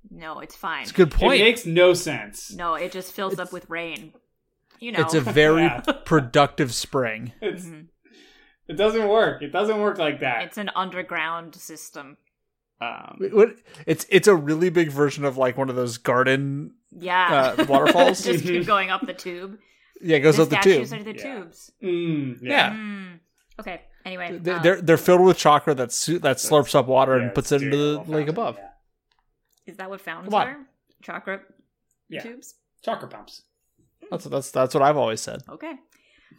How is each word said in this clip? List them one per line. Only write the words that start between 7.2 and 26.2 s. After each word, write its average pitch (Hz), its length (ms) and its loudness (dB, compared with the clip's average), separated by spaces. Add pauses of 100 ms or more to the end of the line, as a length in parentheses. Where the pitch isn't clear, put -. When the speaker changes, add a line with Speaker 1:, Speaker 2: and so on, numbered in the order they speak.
Speaker 3:
It's, 185 220 -8
Speaker 1:
Mm-hmm. 160 160 -20 (880)
Speaker 3:
it 165 60 -10
doesn't 214 320 0
work. 196 360 2
It 147 80 -10
doesn't 208 280 -2
work 208 200 -2
like 147 220 -2
that. 123 240 -4
Speaker 1:
It's - 120 -16
an 202 180 -8
underground 170 760 -6
system. 151 640 -18 (640)
Speaker 3:
Um, - 380 -12
Speaker 2:
Wait, - 160 -4
what? 220 200 6 (300)
It's, 160 240 -2
it's 196 200 6
a 202 40 8
really 156 360 0
big 170 200 2
version 143 360 0
of, 131 100 -2
like, 127 220 0
one 135 120 -2
of 123 60 -6
those 123 220 -4
garden 135 760 0 (220)
Speaker 1:
Yeah. 170 640 2
Speaker 2:
uh, 214 60 4
waterfalls. 170 580 4
Speaker 1:
<laughs> - 0 -
Just 175 220 0
keep 180 160 -2
Speaker 3:
Mm-hmm. - 60 -4
Speaker 1:
going 190 220 0
up 190 160 -4
the 185 80 -10
tube. 185 440 -14 (440)
Speaker 2:
Yeah, 165 140 2
it 143 60 4
goes 147 160 6
Speaker 1:
The 160 60 6
Speaker 2:
up 143 60 2
the 190 120 0
Speaker 1:
statues 165 300 4
Speaker 2:
tube. - 100 -12
Speaker 1:
are - 20 -16
the 214 100 -12
Speaker 3:
Yeah. 269 260 -12
Speaker 1:
tubes. - 320 -20 (120)
Speaker 3:
Mm, 160 580 -4
yeah. 127 100 -10
Speaker 2:
Yeah. 262 220 2
Speaker 1:
Mm. 202 460 -14 (400)
Okay. 185 220 -14 (240)
Anyway, 180 320 -10
Speaker 2:
They, 175 140 -4
Speaker 1:
um, 170 120 -4
Speaker 2:
they're, 180 180 2
they're 160 140 4
filled 180 240 6
with 185 180 8
chakra 147 380 4
that 123 160 -4
su-, - 280 -4
that - 20 -6